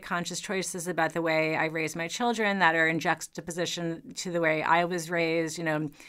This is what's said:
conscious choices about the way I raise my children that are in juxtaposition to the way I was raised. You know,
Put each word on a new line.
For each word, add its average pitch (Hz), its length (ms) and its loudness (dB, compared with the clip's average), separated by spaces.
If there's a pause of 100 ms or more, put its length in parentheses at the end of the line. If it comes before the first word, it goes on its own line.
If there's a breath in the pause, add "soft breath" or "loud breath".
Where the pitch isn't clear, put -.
conscious 175 340 -4
choices 185 480 -4
about 160 260 0
the 175 80 -2
way 160 360 2
I 156 100 2
raise 160 300 -2
my 165 100 -4
children 214 540 0
that 165 160 6
are 160 100 6
in 160 140 2
juxtaposition 165 1120 -4
to - 160 -8
the 170 100 0
way 156 220 2
I 170 220 4
was 170 260 -4
raised. 165 480 0
You 170 60 -4
know, 151 260 0 (180 soft breath)